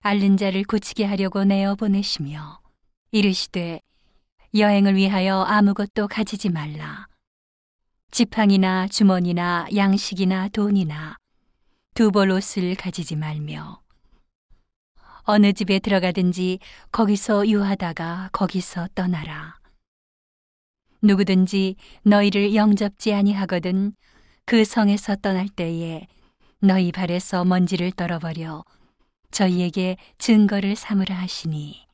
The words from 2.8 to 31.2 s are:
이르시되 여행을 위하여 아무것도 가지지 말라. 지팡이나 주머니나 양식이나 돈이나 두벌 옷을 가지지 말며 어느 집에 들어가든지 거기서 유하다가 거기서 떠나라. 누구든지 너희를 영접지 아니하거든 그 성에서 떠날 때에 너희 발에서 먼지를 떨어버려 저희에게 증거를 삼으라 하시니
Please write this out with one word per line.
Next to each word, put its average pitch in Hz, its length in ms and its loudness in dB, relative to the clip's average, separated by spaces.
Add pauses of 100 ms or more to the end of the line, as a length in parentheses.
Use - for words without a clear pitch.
이르시되 185 720 -2 (720)
여행을 202 420 4
위하여 190 460 2
아무것도 202 680 2
가지지 208 420 -4
말라. 151 580 -8 (1040)
지팡이나 196 760 2
주머니나 175 880 0
양식이나 196 760 0
돈이나 180 680 -2 (800)
두벌 202 340 4
옷을 185 460 -2
가지지 175 400 -8
말며 151 680 -8 (1500)
어느 208 260 6
집에 190 260 0
들어가든지 185 800 0 (320)
거기서 208 560 2
유하다가 185 840 -2
거기서 180 640 -4
떠나라. 160 640 -6 (1400)
누구든지 190 760 2 (260)
너희를 202 500 4
영접지 208 580 2
아니하거든 196 840 -2 (500)
그 220 180 4
성에서 202 520 0
떠날 196 340 -2
때에 165 560 -6 (540)
너희 190 320 4
발에서 180 520 -4
먼지를 180 480 0
떨어버려 160 720 -8 (680)
저희에게 185 680 0 (220)
증거를 208 560 4
삼으라 196 400 -2
하시니 156 800 -8